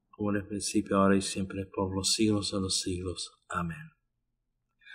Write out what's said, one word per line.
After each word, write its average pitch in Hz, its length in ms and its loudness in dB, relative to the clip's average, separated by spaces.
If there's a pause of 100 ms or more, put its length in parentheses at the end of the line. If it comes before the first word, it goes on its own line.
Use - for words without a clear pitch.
(100)
como 104 200 -4
en 101 60 0
el 98 100 -4
principio, 101 520 0
ahora 98 180 8
y 95 60 2
siempre, 95 440 -4
por 95 280 -2
los 92 180 2
siglos 107 400 2
de 101 80 -2
los 95 200 -2
siglos. 90 520 -6 (160)
Amén. 156 420 -6 (1040)